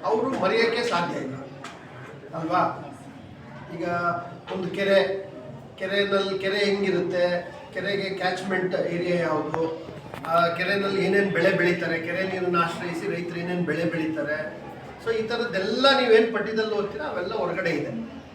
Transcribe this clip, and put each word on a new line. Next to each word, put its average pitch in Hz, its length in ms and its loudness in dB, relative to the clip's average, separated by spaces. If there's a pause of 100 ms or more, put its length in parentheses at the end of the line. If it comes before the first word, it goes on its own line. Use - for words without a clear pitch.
ಅವರು - 360 2
ಮರೆಯೋಕ್ಕೆ 226 420 4
ಸಾಧ್ಯ 160 380 0
ಇಲ್ಲ 131 140 -6 (1000)
ಅಲ್ವಾ? 160 540 0 (920)
ಈಗ 170 100 -2 (640)
ಒಂದು 185 180 -2
ಕೆರೆ, 196 600 4 (480)
ಕೆರೆನಲ್ಲಿ 196 600 2
ಕೆರೆ 196 200 0
ಹೆಂಗಿರುತ್ತೆ, 180 960 2 (220)
ಕೆರೆಗೆ 196 360 -2
ಕ್ಯಾಚ್‌ಮೆಂಟ್ 185 640 -2
ಏರಿಯಾ 175 420 0
ಯಾವುದು, 160 720 0 (400)
ಆ 170 280 4
ಕೆರೆನಲ್ಲಿ 196 500 2
ಏನೇನ್ 190 260 4
ಬೆಳೆ 170 220 4
ಬೆಳೀತಾರೆ, 170 460 2
ಕೆರೆ 185 340 -2
ನೀರನ್ನ 180 260 2
ಆಶ್ರಯಿಸಿ 170 580 -2
ರೈತರು 170 240 -4
ಏನೇನ್ 175 240 0
ಬೆಳೆ 160 200 0
ಬೆಳೀತಾರೆ. 156 720 -2 (480)
So 226 100 0
ಈ 220 140 0
ಥರದ್ದೆಲ್ಲ 233 720 2
ನೀವೇನ್ 226 340 6
ಪಠ್ಯದಲ್ಲಿ 220 400 0
ಓದ್ತೀರಾ 202 300 -2
ಅವೆಲ್ಲ 180 300 -4
ಹೊರಗಡೆ 175 360 0
ಇದೆ. 120 520 -4 (120)